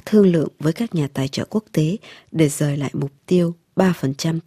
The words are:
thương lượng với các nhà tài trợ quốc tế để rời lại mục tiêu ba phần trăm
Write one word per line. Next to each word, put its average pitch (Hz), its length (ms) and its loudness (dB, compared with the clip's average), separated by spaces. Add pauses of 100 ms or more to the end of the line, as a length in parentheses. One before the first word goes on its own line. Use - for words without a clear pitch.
thương 202 260 6
lượng 165 160 2 (120)
với 156 140 0
các 233 220 -6
nhà 147 180 0
tài 135 140 -2
trợ - 220 -6
quốc 214 220 -2
tế 160 260 0 (340)
để 160 180 2
rời 143 280 -2
lại 139 160 -6
mục 139 180 -6 (140)
tiêu 175 300 0 (200)
ba 185 180 2
phần 139 220 -4
trăm 160 320 -4